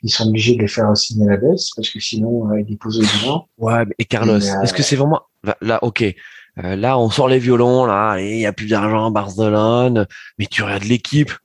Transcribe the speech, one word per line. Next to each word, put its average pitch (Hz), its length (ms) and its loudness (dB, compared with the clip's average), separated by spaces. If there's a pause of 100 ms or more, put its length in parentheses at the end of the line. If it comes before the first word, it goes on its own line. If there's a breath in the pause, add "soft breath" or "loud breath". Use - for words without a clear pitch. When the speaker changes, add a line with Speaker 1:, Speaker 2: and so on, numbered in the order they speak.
Speaker 1:
ils 107 80 -4
sont 113 160 0
obligés 110 280 2
de 110 60 -2
les 104 60 0
faire 110 240 0
re-signer 107 360 0
à 101 40 4
la 101 60 2
baisse 156 380 0
parce 110 140 0
que 104 100 -10
sinon, 113 520 -2
euh, 107 80 0
ils 104 80 -4
déposent 107 320 -6
au 107 200 2
bilan. 139 280 -4 (100)
Speaker 2:
Ouais, 113 260 0
mais, 101 140 -6
et 113 80 -2
Carlos, 107 340 2
Speaker 1:
Et, 101 120 -2
euh, 98 100 -2
Speaker 2:
est-ce 110 140 0
que 143 80 0
c'est 143 120 0
vraiment, 143 260 2 (220)
là, 101 180 -4
là, 110 220 0
OK. 117 200 -2
Euh, - 720 -8
là, 123 240 0
on 113 100 2
sort 127 200 2
les 131 100 4
violons, 123 460 4
là, 104 340 2
et 101 160 -6
il 113 60 -4
y 110 40 -2
a 104 80 -2
plus 107 140 -10
d'argent 110 400 0
à - 20 0
Barcelone. 107 960 0 (320 loud breath)
Mais 107 80 -4
tu - 160 -4
regardes 101 220 -4
l'équipe 123 480 0 (140)